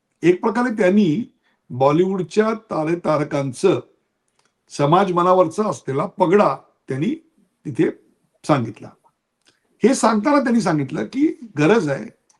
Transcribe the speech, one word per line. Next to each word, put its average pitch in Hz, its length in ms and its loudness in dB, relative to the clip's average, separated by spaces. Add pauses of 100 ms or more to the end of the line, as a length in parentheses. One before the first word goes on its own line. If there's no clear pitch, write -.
(220)
एक 180 180 4
प्रकारे 233 400 0
त्यांनी 190 520 2 (380)
बॉलिवूडच्या 185 840 0
तारे 165 420 -4
तारकांचं 147 840 -2 (880)
समाज 180 440 2
मनावरचा 185 560 2
असलेला 147 380 -6
पगडा 185 500 0 (320)
त्यांनी 156 260 -4 (500)
तिथे 156 260 -2 (560)
सांगितला. 123 440 -4 (920)
हे 233 120 4
सांगताना 226 460 2
त्यांनी 233 200 0
सांगितलं 156 440 -2
की 285 420 -2 (120)
गरज 165 300 4
आहे 107 160 -4 (360)